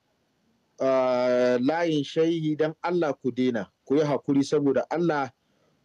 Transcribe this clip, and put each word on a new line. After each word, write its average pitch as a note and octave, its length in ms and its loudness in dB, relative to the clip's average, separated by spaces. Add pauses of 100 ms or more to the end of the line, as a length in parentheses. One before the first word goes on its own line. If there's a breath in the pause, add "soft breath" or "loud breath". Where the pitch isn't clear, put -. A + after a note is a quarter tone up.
(800)
ah, B2+ 800 2
layin D#3 440 0
shehi, D#3+ 540 -2
dan D#3 240 -2
Allah E3+ 320 -2
ku C3 180 -6
daina. A#2 360 -2 (180)
Ku C3+ 140 0
yi D#3+ 40 2
hakuri C#3 400 0
saboda C#3 460 0
Allah, D3+ 400 -2 (560)